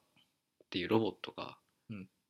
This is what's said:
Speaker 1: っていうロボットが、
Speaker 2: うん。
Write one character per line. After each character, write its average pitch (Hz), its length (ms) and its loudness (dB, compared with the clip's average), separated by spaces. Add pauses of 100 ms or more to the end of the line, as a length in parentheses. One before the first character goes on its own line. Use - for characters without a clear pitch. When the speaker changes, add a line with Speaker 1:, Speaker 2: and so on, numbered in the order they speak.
(640)
Speaker 1:
っ - 40 -20
て 98 100 -2
い 87 60 0
う - 20 -4
ロ 110 120 6
ボ 107 100 4
ッ - 120 -4
ト - 100 -8
が、 - 260 -10 (320)
Speaker 2:
う 110 60 -8
ん。 95 140 -10 (200)